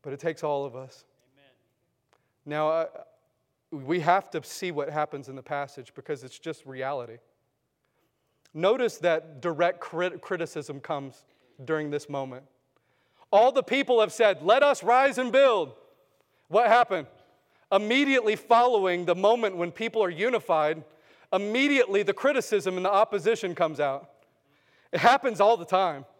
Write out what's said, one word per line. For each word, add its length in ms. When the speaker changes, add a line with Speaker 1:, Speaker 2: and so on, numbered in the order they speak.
Speaker 1:
But 140
it 40
takes 240
all 220
of 100
us. 300
Speaker 2:
Amen. 160
Speaker 1:
Now, 240
uh, 340
we 300
have 300
to 120
see 300
what 160
happens 400
in 80
the 60
passage 500
because 320
it's 140
just 260
reality. 540
Notice 440
that 440
direct 360
crit-, 440
criticism 580
comes 460
during 280
this 180
moment. 380
All 220
the 100
people 380
have 140
said, 280
"Let 200
us 200
rise 360
and 120
build." 460
What 200
happened? 380
Immediately 680
following 680
the 100
moment 440
when 140
people 300
are 60
unified, 760
immediately 720
the 120
criticism 640
and 80
the 40
opposition 640
comes 260
out. 280
It 80
happens 420
all 160
the 80
time. 400